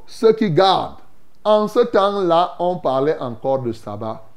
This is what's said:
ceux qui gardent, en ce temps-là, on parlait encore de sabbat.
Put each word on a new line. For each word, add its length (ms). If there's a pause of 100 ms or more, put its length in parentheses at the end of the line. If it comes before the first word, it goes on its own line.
ceux 260
qui 180
gardent, 480 (460)
en 240
ce 120
temps-là, 800
on 200
parlait 400
encore 440
de 100
sabbat. 540 (100)